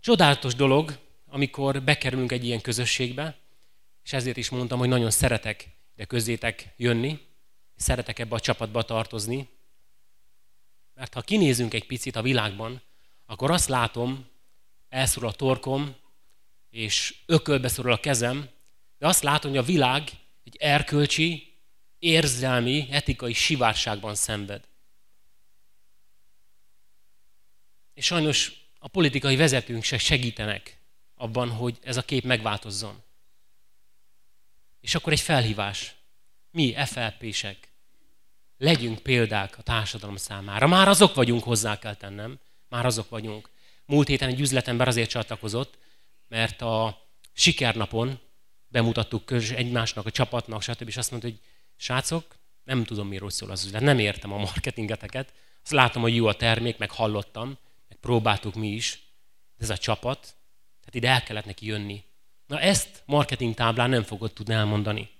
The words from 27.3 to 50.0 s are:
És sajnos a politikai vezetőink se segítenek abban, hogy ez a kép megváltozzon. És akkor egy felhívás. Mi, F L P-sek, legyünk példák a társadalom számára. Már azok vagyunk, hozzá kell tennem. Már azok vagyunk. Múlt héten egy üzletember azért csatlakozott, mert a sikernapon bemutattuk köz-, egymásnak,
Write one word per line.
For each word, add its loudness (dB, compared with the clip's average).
És -8
sajnos 2
a -16
politikai 2
vezetőink 2
se -2
segítenek -2
abban, -2
hogy -4
ez -6
a -2
kép -2
megváltozzon. -4
És -4
akkor 0
egy 2
felhívás. 0
Mi, 0
F -6
L -4
P-sek, -8
legyünk 2
példák 0
a -18
társadalom -4
számára. -2
Már 8
azok 8
vagyunk, 4
hozzá 0
kell -10
tennem. -14
Már -2
azok 0
vagyunk. -10
Múlt 4
héten 0
egy -2
üzletember 2
azért 2
csatlakozott, -6
mert -2
a -2
sikernapon 0
bemutattuk 0
köz-, -2
egymásnak, -2